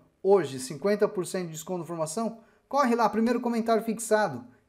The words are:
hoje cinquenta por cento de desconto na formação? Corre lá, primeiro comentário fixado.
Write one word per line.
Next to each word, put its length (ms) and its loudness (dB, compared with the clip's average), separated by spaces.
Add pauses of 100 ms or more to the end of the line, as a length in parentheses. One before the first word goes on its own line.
(220)
hoje 360 4
cinquenta 480 0
por 200 -4
cento 200 -6
de 60 -12
desconto 280 -8
na 40 -10
formação? 560 -6 (280)
Corre 260 2
lá, 140 4
primeiro 320 2
comentário 440 0
fixado. 600 0 (240)